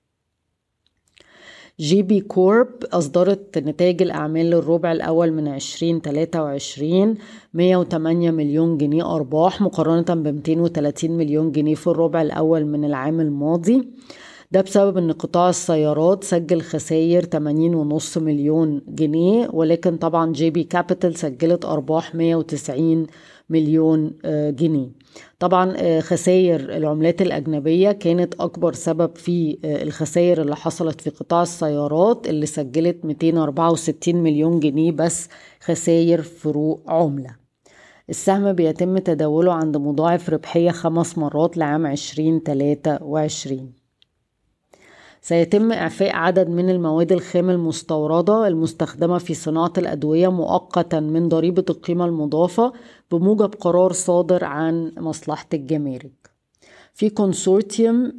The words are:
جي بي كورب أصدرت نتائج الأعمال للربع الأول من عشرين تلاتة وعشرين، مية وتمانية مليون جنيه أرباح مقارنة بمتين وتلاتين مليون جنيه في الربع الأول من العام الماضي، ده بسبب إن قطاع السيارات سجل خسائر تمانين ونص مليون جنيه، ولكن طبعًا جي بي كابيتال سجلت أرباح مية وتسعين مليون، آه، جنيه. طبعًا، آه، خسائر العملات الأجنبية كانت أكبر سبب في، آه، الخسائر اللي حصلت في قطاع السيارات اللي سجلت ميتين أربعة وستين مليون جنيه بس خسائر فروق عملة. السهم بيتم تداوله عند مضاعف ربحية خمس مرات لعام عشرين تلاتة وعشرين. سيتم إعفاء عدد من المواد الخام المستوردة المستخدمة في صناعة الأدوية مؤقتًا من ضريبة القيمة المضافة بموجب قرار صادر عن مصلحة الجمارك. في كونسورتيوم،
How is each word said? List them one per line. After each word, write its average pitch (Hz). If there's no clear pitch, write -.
جي 175
بي 190
كورب 208
أصدرت 180
نتائج 170
الأعمال 160
للربع 170
الأول 165
من 156
عشرين 160
تلاتة 160
وعشرين، 151
مية 180
وتمانية 170
مليون 156
جنيه 151
أرباح 156
مقارنة 165
بمتين 151
وتلاتين 165
مليون 156
جنيه 151
في 151
الربع 165
الأول 156
من 147
العام 147
الماضي، 165
ده 190
بسبب 196
إن 165
قطاع 175
السيارات 165
سجل 170
خسائر 165
تمانين 160
ونص 147
مليون 151
جنيه، 165
ولكن 165
طبعًا 165
جي 160
بي 165
كابيتال 175
سجلت 165
أرباح 156
مية 165
وتسعين 160
مليون، 156
آه، 151
جنيه. 143
طبعًا، 185
آه، 165
خسائر 170
العملات 156
الأجنبية 160
كانت 175
أكبر 170
سبب 165
في، 170
آه، 151
الخسائر 160
اللي 147
حصلت 160
في -
قطاع -
السيارات 165
اللي 151
سجلت 165
ميتين 165
أربعة 160
وستين 170
مليون 160
جنيه 156
بس 160
خسائر 165
فروق 151
عملة. 143
السهم 196
بيتم 180
تداوله 165
عند 160
مضاعف 160
ربحية 170
خمس 165
مرات 160
لعام 156
عشرين 156
تلاتة 143
وعشرين. 139
سيتم 202
إعفاء 180
عدد 175
من 175
المواد 170
الخام 180
المستوردة 170
المستخدمة 165
في 170
صناعة 165
الأدوية 160
مؤقتًا 170
من 160
ضريبة 170
القيمة 175
المضافة 170
بموجب 202
قرار 180
صادر 175
عن 160
مصلحة 156
الجمارك. 139
في 214
كونسورتيوم، 214